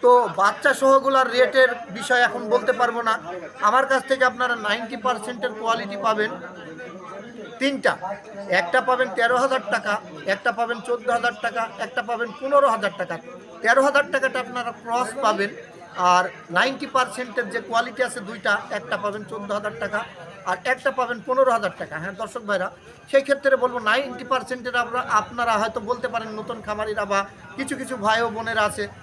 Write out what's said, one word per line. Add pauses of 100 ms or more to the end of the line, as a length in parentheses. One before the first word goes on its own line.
তো
বাচ্চা
সহগুলার
রেটের (200)
বিষয়
এখন
বলতে
পারবো
না। (420)
আমার
কাছ
থেকে
আপনারা
নাইনটি
পার্সেন্টের
কোয়ালিটি
পাবেন (1300)
তিনটা, (520)
একটা
পাবেন
তেরো
হাজার (120)
টাকা, (320)
একটা
পাবেন
চোদ্দ
হাজার (100)
টাকা, (100)
একটা
পাবেন (100)
পনেরো
হাজার
টাকা। (460)
তেরো
হাজার
টাকাটা
আপনারা
ক্রস (120)
পাবেন। (480)
আর (280)
নাইনটি
পার্সেন্টের
যে
কোয়ালিটি
আছে
দুইটা,
একটা
পাবেন
চোদ্দ
হাজার
টাকা, (460)
আর
একটা
পাবেন
পনেরো
হাজার
টাকা।
হ্যাঁ
দর্শক
ভাইরা, (400)
সেই
ক্ষেত্রে
বলবো
নাইনটি
পার্সেন্টের
আপনারা,
আপনারা
হয়তো
বলতে
পারেন
নতুন
খামারিরা
বা (300)
কিছু
কিছু
ভাই
ও
বোনেরা
আছে (160)